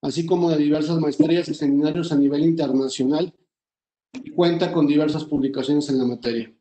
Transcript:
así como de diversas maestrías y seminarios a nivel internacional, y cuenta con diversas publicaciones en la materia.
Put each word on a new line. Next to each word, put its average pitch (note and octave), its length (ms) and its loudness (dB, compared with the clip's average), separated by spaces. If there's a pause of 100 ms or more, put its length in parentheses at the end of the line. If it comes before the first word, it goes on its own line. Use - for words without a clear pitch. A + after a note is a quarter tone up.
así D3+ 240 -4
como F3 240 0
de D#3 80 2
diversas D3+ 420 0
maestrías D#3+ 500 2
y D#3 40 -4
seminarios D3+ 580 0
a D3 60 2
nivel C#3+ 280 2
internacional, C#3+ 880 0 (800)
y - 180 -14
cuenta E3+ 400 0
con D#3+ 140 2
diversas D3+ 400 0
publicaciones C#3 640 -2
en C3+ 80 0
la B2+ 80 0
materia. A#2 560 -4